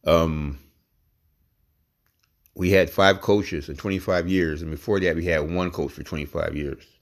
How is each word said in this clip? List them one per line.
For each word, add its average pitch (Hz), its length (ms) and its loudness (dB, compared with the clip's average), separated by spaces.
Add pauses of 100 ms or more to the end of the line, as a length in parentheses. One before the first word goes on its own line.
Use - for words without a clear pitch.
um, 78 540 2 (2000)
we 92 140 2
had 95 180 6
five 98 300 4
coaches 101 480 0
in 73 80 -10
twenty-five 90 540 -2
years, 82 320 0
and 80 100 -8
before 101 300 -2
that, 85 160 2
we 82 80 -4
had 80 260 0
one 90 200 -2
coach 76 200 -4
for 71 120 -14
twenty-five 76 520 -6
years. 71 300 -8 (160)